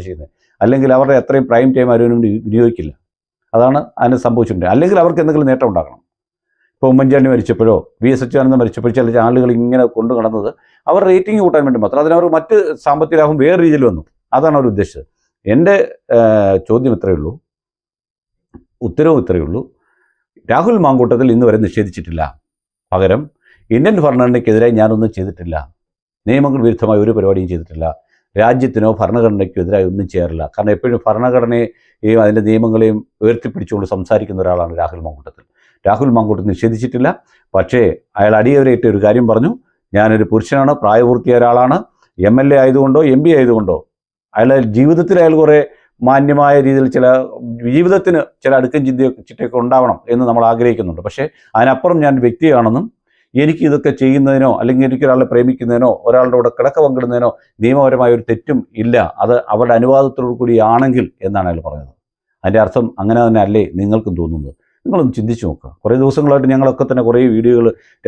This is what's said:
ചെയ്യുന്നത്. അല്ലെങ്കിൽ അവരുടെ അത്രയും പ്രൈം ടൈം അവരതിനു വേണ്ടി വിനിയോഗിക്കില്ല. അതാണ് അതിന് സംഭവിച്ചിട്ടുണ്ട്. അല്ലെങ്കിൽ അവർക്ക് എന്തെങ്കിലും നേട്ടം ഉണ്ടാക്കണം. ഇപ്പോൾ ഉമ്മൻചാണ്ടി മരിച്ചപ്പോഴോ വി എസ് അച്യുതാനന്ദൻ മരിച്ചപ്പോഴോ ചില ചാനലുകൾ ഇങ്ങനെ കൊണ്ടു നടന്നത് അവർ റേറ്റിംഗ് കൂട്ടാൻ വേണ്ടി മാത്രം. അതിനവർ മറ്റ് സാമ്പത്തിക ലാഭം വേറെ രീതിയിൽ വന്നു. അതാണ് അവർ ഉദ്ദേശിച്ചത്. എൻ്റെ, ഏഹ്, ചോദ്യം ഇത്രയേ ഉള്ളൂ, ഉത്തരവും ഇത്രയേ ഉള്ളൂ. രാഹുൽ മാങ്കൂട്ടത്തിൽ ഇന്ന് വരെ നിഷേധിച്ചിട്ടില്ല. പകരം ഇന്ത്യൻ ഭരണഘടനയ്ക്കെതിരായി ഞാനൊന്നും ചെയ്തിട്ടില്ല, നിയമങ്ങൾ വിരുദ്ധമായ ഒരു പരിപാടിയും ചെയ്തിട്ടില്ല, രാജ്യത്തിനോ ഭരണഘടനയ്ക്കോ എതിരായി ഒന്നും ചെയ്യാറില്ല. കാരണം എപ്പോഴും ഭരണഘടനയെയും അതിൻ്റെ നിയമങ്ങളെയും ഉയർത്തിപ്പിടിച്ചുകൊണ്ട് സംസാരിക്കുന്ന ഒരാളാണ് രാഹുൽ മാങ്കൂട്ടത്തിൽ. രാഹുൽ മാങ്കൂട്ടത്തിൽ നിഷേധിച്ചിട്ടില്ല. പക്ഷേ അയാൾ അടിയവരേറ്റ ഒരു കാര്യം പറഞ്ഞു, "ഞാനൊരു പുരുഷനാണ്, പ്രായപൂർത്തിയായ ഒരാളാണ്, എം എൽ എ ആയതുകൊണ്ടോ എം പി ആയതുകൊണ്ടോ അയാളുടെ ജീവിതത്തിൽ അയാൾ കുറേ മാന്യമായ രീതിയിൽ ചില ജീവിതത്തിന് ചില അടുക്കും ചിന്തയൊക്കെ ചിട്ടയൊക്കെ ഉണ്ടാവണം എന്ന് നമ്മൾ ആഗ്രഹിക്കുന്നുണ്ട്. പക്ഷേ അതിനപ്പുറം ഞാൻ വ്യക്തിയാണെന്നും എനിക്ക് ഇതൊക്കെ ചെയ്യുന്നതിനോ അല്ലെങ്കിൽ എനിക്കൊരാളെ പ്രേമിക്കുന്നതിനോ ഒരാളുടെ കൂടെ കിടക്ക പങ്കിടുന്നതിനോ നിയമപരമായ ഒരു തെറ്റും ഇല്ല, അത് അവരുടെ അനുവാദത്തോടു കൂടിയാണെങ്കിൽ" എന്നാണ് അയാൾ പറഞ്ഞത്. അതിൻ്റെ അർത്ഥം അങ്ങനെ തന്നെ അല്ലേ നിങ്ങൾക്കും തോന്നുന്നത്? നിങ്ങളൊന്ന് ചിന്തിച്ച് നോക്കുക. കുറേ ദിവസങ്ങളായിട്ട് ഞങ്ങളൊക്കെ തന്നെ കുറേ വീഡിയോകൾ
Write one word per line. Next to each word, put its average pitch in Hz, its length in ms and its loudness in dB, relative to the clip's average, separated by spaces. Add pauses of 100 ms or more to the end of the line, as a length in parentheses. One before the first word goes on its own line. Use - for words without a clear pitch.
ചെയ്യുന്നത്. 85 240 -16 (300)
അല്ലെങ്കിൽ 131 360 2
അവരുടെ 135 260 2
അത്രയും 131 280 0
പ്രൈം 120 260 2
ടൈം 127 160 0
അവരതിനു 117 240 2
വേണ്ടി 117 140 0 (140)
വിനിയോഗിക്കില്ല. 110 480 -2 (640)
അതാണ് 127 220 2 (240)
അതിന് 123 240 2
സംഭവിച്ചിട്ടുണ്ട്. 113 480 -2
അല്ലെങ്കിൽ 180 280 2
അവർക്ക് 170 200 0
എന്തെങ്കിലും 151 280 0
നേട്ടം 131 200 0
ഉണ്ടാക്കണം. 76 300 -6 (760)
ഇപ്പോൾ 131 180 0
ഉമ്മൻചാണ്ടി 135 400 2
മരിച്ചപ്പോഴോ 110 420 0 (280)
വി 123 100 2
എസ് 131 120 -2
അച്യുതാനന്ദൻ 131 360 0
മരിച്ചപ്പോഴോ 117 380 -2
ചില 117 180 0
ചാനലുകൾ 123 400 2
ഇങ്ങനെ 123 280 0 (120)
കൊണ്ടു 113 220 -2
നടന്നത് 110 320 -4 (400)
അവർ 180 100 2 (100)
റേറ്റിംഗ് 190 340 0
കൂട്ടാൻ 151 220 2
വേണ്ടി 123 160 0
മാത്രം. 113 200 -2
അതിനവർ 165 220 2 (120)
മറ്റ് 160 200 0 (280)
സാമ്പത്തിക 156 360 0
ലാഭം 151 220 0
വേറെ 170 220 2
രീതിയിൽ 151 240 2
വന്നു. 82 140 -4 (340)
അതാണ് 151 220 2
അവർ 131 140 0
ഉദ്ദേശിച്ചത്. 95 340 -6 (460)
എൻ്റെ, 170 220 4 (420)
ഏഹ്, 107 400 2 (120)
ചോദ്യം 127 280 0
ഇത്രയേ 92 220 -2
ഉള്ളൂ, 78 140 -8 (1600)
ഉത്തരവും 156 340 2
ഇത്രയേ 90 240 -2
ഉള്ളൂ. 87 140 -6 (880)
രാഹുൽ 175 340 0
മാങ്കൂട്ടത്തിൽ 127 500 2
ഇന്ന് 123 140 2
വരെ 110 180 2
നിഷേധിച്ചിട്ടില്ല. 87 560 -6 (720)
പകരം 95 280 0 (560)
ഇന്ത്യൻ 190 280 2
ഭരണഘടനയ്ക്കെതിരായി 120 760 2
ഞാനൊന്നും 110 360 0
ചെയ്തിട്ടില്ല, 90 400 -8 (680)
നിയമങ്ങൾ 135 400 0
വിരുദ്ധമായ 110 380 0
ഒരു 113 120 0
പരിപാടിയും 95 360 -2
ചെയ്തിട്ടില്ല, 80 340 -10 (500)
രാജ്യത്തിനോ 113 520 0 (120)
ഭരണഘടനയ്ക്കോ 104 600 -2
എതിരായി 95 280 -2
ഒന്നും 98 220 -6
ചെയ്യാറില്ല. 82 320 -4 (100)
കാരണം 104 220 -4
എപ്പോഴും 120 300 -4
ഭരണഘടനയെയും 117 1160 -2
അതിൻ്റെ 107 240 2
നിയമങ്ങളെയും 110 500 0 (260)
ഉയർത്തിപ്പിടിച്ചുകൊണ്ട് 107 680 -4
സംസാരിക്കുന്ന 98 500 -4
ഒരാളാണ് 90 360 -2
രാഹുൽ 85 260 -6
മാങ്കൂട്ടത്തിൽ. 76 380 -20 (440)
രാഹുൽ 117 280 0
മാങ്കൂട്ടത്തിൽ 104 380 -2
നിഷേധിച്ചിട്ടില്ല. 123 540 -4 (480)
പക്ഷേ 107 260 0 (380)
അയാൾ 104 200 2
അടിയവരേറ്റ 131 520 2
ഒരു 101 120 0
കാര്യം 113 260 2
പറഞ്ഞു, 113 200 0 (460)
"ഞാനൊരു 110 360 2
പുരുഷനാണ്, 135 400 0 (100)
പ്രായപൂർത്തിയായ 120 580 2
ഒരാളാണ്, 123 380 2 (500)
എം 117 140 4
എൽ 139 120 2
എ - 80 4
ആയതുകൊണ്ടോ 135 380 2 (140)
എം 131 100 2
പി 165 140 4
ആയതുകൊണ്ടോ 110 380 0 (600)
അയാളുടെ 127 300 2 (100)
ജീവിതത്തിൽ 165 460 2
അയാൾ 160 180 4
കുറേ 151 180 4 (500)
മാന്യമായ 143 460 2 (120)
രീതിയിൽ 135 200 2 (100)
ചില 127 100 2 (680)
ജീവിതത്തിന് 180 460 2 (240)
ചില 135 140 2
അടുക്കും 127 280 -2
ചിന്തയൊക്കെ 131 420 -2
ചിട്ടയൊക്കെ 123 340 -6
ഉണ്ടാവണം 127 360 0 (140)
എന്ന് 123 160 0
നമ്മൾ 117 220 0
ആഗ്രഹിക്കുന്നുണ്ട്. 113 560 -2
പക്ഷേ 131 180 -8 (320)
അതിനപ്പുറം 131 480 0
ഞാൻ 139 100 2 (100)
വ്യക്തിയാണെന്നും 120 600 0 (580)
എനിക്ക് 160 260 0
ഇതൊക്കെ 143 220 0 (100)
ചെയ്യുന്നതിനോ 135 500 2 (100)
അല്ലെങ്കിൽ 127 280 0
എനിക്കൊരാളെ 131 440 0
പ്രേമിക്കുന്നതിനോ 123 580 0 (160)
ഒരാളുടെ 127 320 2
കൂടെ 117 200 0
കിടക്ക 131 260 -2
പങ്കിടുന്നതിനോ 123 460 -2 (340)
നിയമപരമായ 127 520 2
ഒരു 113 140 -6
തെറ്റും 117 280 -4 (240)
ഇല്ല, 120 140 0 (260)
അത് 110 120 2 (200)
അവരുടെ 120 240 2
അനുവാദത്തോടു 131 640 0
കൂടിയാണെങ്കിൽ" 120 640 0 (220)
എന്നാണ് 98 220 -4
അയാൾ 82 180 -6
പറഞ്ഞത്. 71 240 -16 (520)
അതിൻ്റെ 98 200 0
അർത്ഥം 113 220 -2 (160)
അങ്ങനെ 113 240 0
തന്നെ 113 200 2
അല്ലേ 104 180 0 (160)
നിങ്ങൾക്കും 104 400 -2
തോന്നുന്നത്? 82 340 -8 (300)
നിങ്ങളൊന്ന് 151 340 -2
ചിന്തിച്ച് 113 300 -6
നോക്കുക. 71 220 -12 (120)
കുറേ 110 200 0
ദിവസങ്ങളായിട്ട് 139 500 0
ഞങ്ങളൊക്കെ 135 380 0
തന്നെ 127 180 -2
കുറേ 120 120 2 (160)
വീഡിയോകൾ 117 300 2 (420)